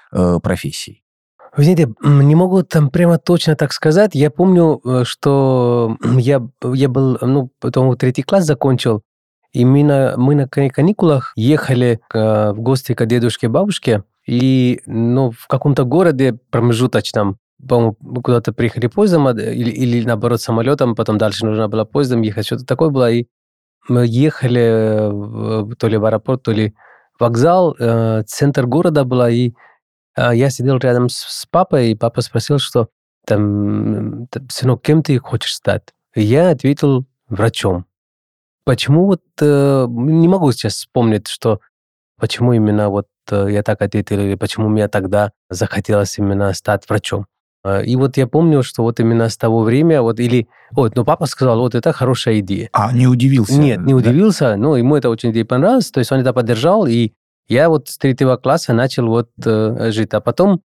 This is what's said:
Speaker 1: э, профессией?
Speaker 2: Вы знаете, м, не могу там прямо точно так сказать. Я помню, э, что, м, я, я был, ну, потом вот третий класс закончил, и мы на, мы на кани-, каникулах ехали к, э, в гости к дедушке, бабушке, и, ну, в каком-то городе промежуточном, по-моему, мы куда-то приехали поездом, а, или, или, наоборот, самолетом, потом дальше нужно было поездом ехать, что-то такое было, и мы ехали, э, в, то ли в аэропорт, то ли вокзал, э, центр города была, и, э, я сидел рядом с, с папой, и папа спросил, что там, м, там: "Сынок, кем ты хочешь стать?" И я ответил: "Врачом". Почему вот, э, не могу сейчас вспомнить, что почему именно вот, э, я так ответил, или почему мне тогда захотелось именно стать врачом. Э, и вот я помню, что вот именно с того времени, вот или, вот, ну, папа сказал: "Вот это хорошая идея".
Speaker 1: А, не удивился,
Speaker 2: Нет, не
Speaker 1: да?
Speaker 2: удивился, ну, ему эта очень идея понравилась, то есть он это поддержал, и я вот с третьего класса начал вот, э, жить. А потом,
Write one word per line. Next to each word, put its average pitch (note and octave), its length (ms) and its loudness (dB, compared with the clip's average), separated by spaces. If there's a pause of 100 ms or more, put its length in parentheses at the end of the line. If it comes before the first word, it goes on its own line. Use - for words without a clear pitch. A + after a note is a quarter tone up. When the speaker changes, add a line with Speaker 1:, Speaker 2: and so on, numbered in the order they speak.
(140)
Speaker 1:
э, F2 280 2
профессией? - 600 -8 (560)
Speaker 2:
Вы C#3+ 60 4
знаете, D#3+ 260 4 (140)
м, C#3+ 240 4
не D3+ 80 4
могу F#3 260 2
там D3+ 300 0
прямо E3+ 260 2
точно E3 380 0
так D3 180 -4
сказать. F3+ 400 2
Я D3 160 2
помню, E3+ 560 2
э, B2+ 180 0
что, B2 1000 0
м, A#2+ 160 2
я, C3 220 2 (320)
я C3+ 160 2
был, B2+ 320 0
ну, B2+ 280 0 (100)
потом C3 280 0
вот B2+ 120 0
третий C#3 240 0
класс G3 220 2
закончил, B2+ 560 0 (520)
и B2 100 2
мы C#3 220 4
на, C3+ 320 2
мы C3+ 180 2
на C3+ 140 0
кани-, C#3 200 -2
каникулах D#3 680 0
ехали B2 720 0
к, - 80 -12
э, G#2+ 340 0
в G#2 80 -8
гости B2+ 340 -2
к A#2+ 120 0
дедушке, A#2 420 0
бабушке, C3 560 0 (240)
и, B2+ 580 2
ну, A#2+ 460 -2
в - 160 -20
каком-то C3+ 380 0
городе C3+ 480 2 (160)
промежуточном, A2+ 880 0 (280)
по-моему, A#2 360 0
мы B2+ 200 -10
куда-то A#2+ 300 -2
приехали A#2 360 -4
поездом, E3+ 400 2
а, B2+ 40 2
или, A#2 380 -4
или, A#2+ 360 -2
наоборот, A#2 360 -2
самолетом, A#2+ 520 -2
потом G#2+ 240 -2
дальше G#2+ 280 -2
нужно G#2+ 240 -2
было A2 160 -2
поездом B2+ 360 -2
ехать, G#2+ 260 -4
что-то A#2 180 -8
такое D#3 240 0
было, B2+ 200 0
и A#2+ 180 -2 (600)
мы B2 180 2
ехали, B2 560 0
э, A2 480 0
в, G#2+ 680 -6
то A#2 100 -2
ли A2 80 0
в G#2 80 0
аэропорт, A2 400 -2
то A#2 80 -2
ли G#2+ 220 0 (440)
вокзал, D3 640 2
э, A2+ 480 0
центр C#3+ 380 -2
города D3 400 0
была, B2 240 2
и, A#2+ 240 0 (640)
э, A#2+ 180 2
я C3 140 2
сидел C3 300 -2
рядом B2 280 2
с, - 100 -4
с - 280 -14
папой, C#3+ 460 0
и G#2+ 40 0
папа A#2 260 -2
спросил, C3+ 380 -2
что - 300 -2 (360)
там, G#2 160 0 (800)
м, B2 60 -16
там: C3 220 -16
"Сынок, B2 320 -2
кем D#3 200 2
ты C#3 180 0
хочешь - 360 -6
стать?" - 380 -4 (200)
И A2+ 100 -2
я D3 260 4
ответил: C3+ 560 0 (240)
"Врачом". G2 560 -2 (800)
Почему C#3+ 400 2
вот, G3 160 0 (200)
э, C#3 460 2
не D3+ 400 2
могу F3 240 2
сейчас - 260 -4
вспомнить, A2+ 500 -2
что A2 320 -4 (600)
почему A#2+ 340 0
именно G#2 360 2
вот, G2+ 160 -4 (240)
э, G2+ 220 -2
я G#2 100 -2
так G#2 220 -4
ответил, G2+ 360 -4
или G2 140 -2
почему G#2+ 360 -4
мне G#2+ 180 0
тогда G2+ 440 -2 (200)
захотелось G2+ 640 -4
именно G2+ 360 -2
стать - 360 -4
врачом. G2+ 380 -6 (360)
Э, G2 220 -2
и B2 100 -2
вот C3 220 0
я C3 80 2
помню, D3+ 380 2
что - 180 -6
вот A2+ 180 -2
именно A2+ 300 2
с - 80 -8
того A2+ 240 0
времени, C#3+ 380 2
вот A2+ 200 -2
или, A#2+ 280 0 (240)
вот, A#2+ 240 0
ну, B2 100 0
папа D#3 220 0
сказал: A#2+ 320 0
"Вот B2 160 -2
это D#3 180 0
хорошая B2 460 0
идея". G2 340 -6
Speaker 1:
А, G#2+ 180 0
не B2 140 2
удивился, B2+ 480 2
Speaker 2:
Нет, C3+ 280 2
не C3+ 120 2
Speaker 1:
да? C3 40 4
Speaker 2:
удивился, B2+ 580 2
ну, C3+ 200 0
ему B2+ 200 2
эта C3 160 0
очень A2+ 180 -4
идея A2+ 160 -2
понравилась, F3+ 460 0
то - 80 -2
есть A#2+ 120 -2
он C3+ 100 0
это B2 120 0
поддержал, B2+ 540 0
и A#2 240 0 (360)
я C#3+ 220 4
вот D3+ 200 0
с - 100 -16
третьего C3 380 0
класса C3+ 360 -2
начал B2 360 0
вот, A#2 200 -2 (160)
э, A2 460 -2
жить. G#2+ 240 -4
А G#2 60 0
потом, F#3 400 0 (160)